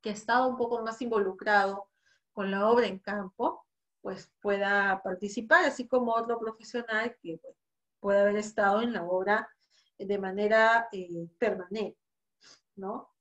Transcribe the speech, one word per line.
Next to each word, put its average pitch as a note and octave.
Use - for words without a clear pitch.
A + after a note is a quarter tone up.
que A3
ha G3+
estado B3+
un B3
poco A#3
más A3+
involucrado G3+
con G3
la G3
obra A#3
en F#3+
campo, G#3
pues F#3+
pueda G3+
participar, A3+
así C4
como A#3+
otro A3+
profesional A3+
que, E3
bueno, -
puede G3+
haber G3+
estado G#3+
en A#3+
la F3
obra F#3+
de G3+
manera, A3
eh, E3+
permanente, G3
¿no? G3+